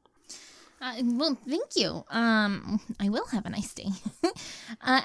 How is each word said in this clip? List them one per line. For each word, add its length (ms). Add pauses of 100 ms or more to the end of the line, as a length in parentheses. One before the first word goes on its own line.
(800)
Uh, 140 (100)
well, 360 (100)
thank 260
you. 360
Um, 680 (200)
I 80
will 200
have 180
a 40
nice 240
day. 140 (340)
<laughs> 80 (520)
Uh, 220